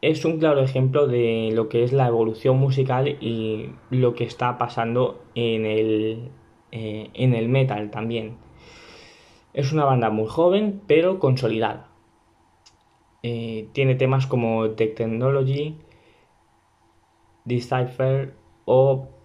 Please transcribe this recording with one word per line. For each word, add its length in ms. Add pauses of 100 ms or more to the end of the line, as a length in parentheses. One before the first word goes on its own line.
Es 240
un 140
claro 220
ejemplo 460
de 460
lo 160
que 140
es 100
la 140
evolución 500
musical 500
y 640 (180)
lo 260
que 100
está 320
pasando 680 (100)
en 320
el, 680 (400)
eh, 420
en 200
el 160
metal 400
también. 480 (1160)
Es 180
una 140
banda 240
muy 180
joven, 600
pero 320
consolidada. 680 (1300)
Eh, 500
tiene 240
temas 320
como 440
The 160
Technology, 920 (1700)
Decipher 920 (300)
o 420 (180)